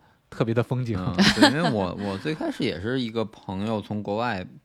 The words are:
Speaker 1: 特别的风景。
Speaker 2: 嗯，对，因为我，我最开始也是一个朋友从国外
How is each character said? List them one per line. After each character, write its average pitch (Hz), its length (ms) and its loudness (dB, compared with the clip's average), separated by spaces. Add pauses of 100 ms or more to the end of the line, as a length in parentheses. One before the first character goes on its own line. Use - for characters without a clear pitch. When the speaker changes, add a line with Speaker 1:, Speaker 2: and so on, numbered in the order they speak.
(300)
Speaker 1:
特 - 140 -2
别 113 100 0
的 120 80 4
风 123 220 -2
景。 110 160 -2
Speaker 2:
嗯， - 160 -2 (240)
对， 277 100 8
因 262 140 2
为 - 80 2
我， 92 300 0
我 98 160 -4
最 151 180 -4
开 302 160 -4
始 - 100 -6
也 90 200 -2
是 123 180 -2
一 117 100 -2
个 113 140 -2
朋 98 420 -8
友 110 140 0
从 104 240 -6
国 101 140 -2
外 110 280 -2 (200)